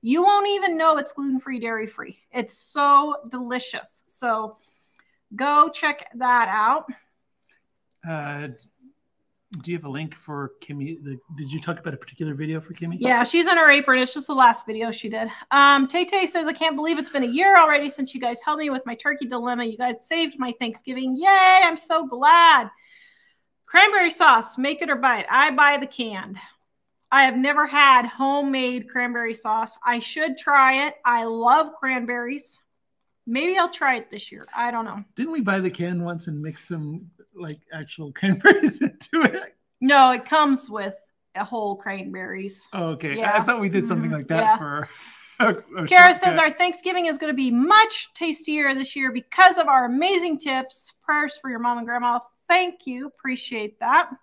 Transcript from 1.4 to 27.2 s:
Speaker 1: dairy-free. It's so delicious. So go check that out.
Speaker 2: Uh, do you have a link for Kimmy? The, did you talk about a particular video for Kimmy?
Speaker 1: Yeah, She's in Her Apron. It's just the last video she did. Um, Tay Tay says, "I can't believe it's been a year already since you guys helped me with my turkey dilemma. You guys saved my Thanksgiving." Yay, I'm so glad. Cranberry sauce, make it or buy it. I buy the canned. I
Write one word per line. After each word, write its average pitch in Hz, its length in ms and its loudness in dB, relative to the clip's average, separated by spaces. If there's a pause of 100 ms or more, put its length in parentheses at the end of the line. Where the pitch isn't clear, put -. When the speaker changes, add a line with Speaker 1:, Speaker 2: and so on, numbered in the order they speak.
Speaker 1:
dairy-free. 220 580 -10 (140)
It's 240 240 -8
so 285 600 2 (120)
delicious. 247 760 -10
So 220 500 -6 (800)
go 294 320 2
check 294 460 -6
that 240 340 2
out. 226 380 0 (1200)
Speaker 2:
Uh, 143 400 -10 (1120)
do 165 100 -12
you 170 40 -6
have 156 80 -12
a 143 60 -12
link 151 240 -10
for 143 380 -12 (100)
Kimmy? 151 420 -12
The, 135 140 -12 (180)
did 139 160 -12
you 156 80 -8
talk 170 180 -8
about 160 140 -12
a 135 60 -12
particular - 340 -10
video 156 300 -8
for 170 100 -20
Kimmy? 170 260 -10
Speaker 1:
Yeah, 247 260 2
She's 330 220 0
in 349 120 2
Her 311 120 6
Apron. 277 280 4
It's 254 160 -2
just 294 120 -10
the 294 80 -6
last 247 300 4
video 220 260 -6
she 226 200 -10
did. 220 180 -8 (220)
Um, 277 360 6
Tay 349 200 -2
Tay 381 180 0
says, 339 240 -4
"I 320 60 -4
can't 320 220 -2
believe 302 220 -4
it's - 120 -8
been 269 140 -2
a - 20 -2
year 359 320 4
already 294 320 4
since 269 240 -10
you 254 80 -10
guys 240 200 -6
helped 302 180 -4
me 302 100 -4
with 254 160 -6
my 233 80 -10
turkey 285 320 -6
dilemma. 240 380 -6
You 220 120 -8
guys 240 300 -6
saved 330 320 -4
my 247 200 -6
Thanksgiving." 254 600 -8
Yay, 370 460 6
I'm 330 120 0
so 330 300 -4
glad. 285 640 6 (960)
Cranberry 381 440 4
sauce, 262 460 2
make 277 240 -4
it 330 80 -6
or 277 80 -2
buy 240 240 0
it. - 100 -8
I 269 200 2
buy 285 280 4
the 269 80 -6
canned. 202 520 -10 (760)
I 269 120 8